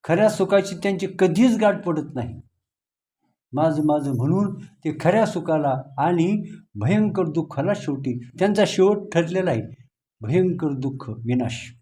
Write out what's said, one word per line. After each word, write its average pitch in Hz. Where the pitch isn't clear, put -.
खऱ्या 202
सुखाची 196
त्यांची 185
कधीच 196
गाठ 202
पडत 151
नाही. -
माझं, 151
माझं 147
म्हणून 165
ते -
खऱ्या 202
सुखाला 151
आणि 175
भयंकर 185
दुःखाला 160
शेवटी 135
त्यांचा 202
शेवट 202
ठरलेला 170
आहे, 110
भयंकर 165
दुःख, 131
विनाश. 117